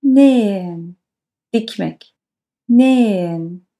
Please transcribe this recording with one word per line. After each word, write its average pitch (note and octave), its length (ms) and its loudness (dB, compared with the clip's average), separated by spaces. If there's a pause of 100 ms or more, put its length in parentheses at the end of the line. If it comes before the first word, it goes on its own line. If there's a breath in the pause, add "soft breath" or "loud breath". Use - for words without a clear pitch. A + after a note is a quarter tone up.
Nähen, G3+ 920 0 (580)
dikmek. G#3 640 -8 (540)
Nähen. F#3+ 960 0 (140)